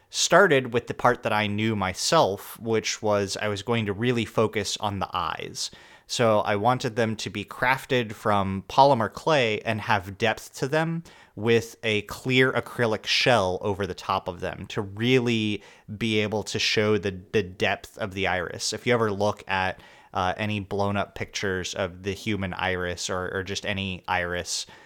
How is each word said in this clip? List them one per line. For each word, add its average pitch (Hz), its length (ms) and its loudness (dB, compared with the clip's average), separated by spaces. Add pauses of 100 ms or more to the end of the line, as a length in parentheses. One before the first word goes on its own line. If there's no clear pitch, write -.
(100)
started 139 640 6
with 120 120 0
the - 80 -6
part 123 280 2
that 113 100 0
I 107 140 2
knew 107 280 0
myself, 101 880 0
which 113 400 -2
was 101 400 0
I 107 80 -2
was 101 140 -4
going 117 240 0
to 101 80 -2
really 117 320 0
focus 107 520 0
on 101 200 -4
the 87 140 -4
eyes. - 580 -4 (360)
So 113 340 4
I 104 160 0
wanted 120 380 0
them 110 220 0
to - 140 -8
be 101 140 -6
crafted 127 680 0
from 98 560 0
polymer 131 420 6
clay 123 520 2
and 110 180 -2
have 98 380 -2
depth - 400 -2
to 139 100 -4
them, 165 340 -2 (320)
with 113 480 2
a 107 200 0
clear 131 500 2
acrylic 113 540 -2
shell 95 560 2
over 98 240 -2
the 90 80 -6
top - 340 -4
of 90 120 -10
them 87 260 -8
to - 160 -6
really 110 840 2 (320)
be 110 240 0
able 104 220 -2
to - 160 -6
show 107 400 2
the, 95 200 -4 (140)
the 110 100 2
depth 95 540 -4
of 101 160 -6
the 95 140 -2
iris. 90 480 -4
If - 120 -6
you 120 60 4
ever 113 180 2
look 101 380 -2
at, 92 320 -2 (320)
uh, 92 240 0
any 107 240 -4
blown 101 380 -2
up 92 160 -4
pictures 92 580 -4
of 92 300 -6
the 98 100 -4
human 95 400 -4
iris 90 560 -4
or, 92 260 -4
or 95 80 -4
just 95 220 -8
any 95 420 -6
iris, 87 600 -4 (200)